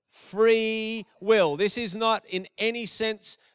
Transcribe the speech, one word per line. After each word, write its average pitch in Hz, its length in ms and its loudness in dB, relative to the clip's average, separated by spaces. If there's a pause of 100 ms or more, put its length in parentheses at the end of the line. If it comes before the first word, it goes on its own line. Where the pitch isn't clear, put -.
Free 220 960 0 (140)
will. 190 380 4
This 196 200 0
is 220 180 -4
not 220 320 0
in 185 200 -6 (100)
any 233 280 -4
sense 220 520 -6 (180)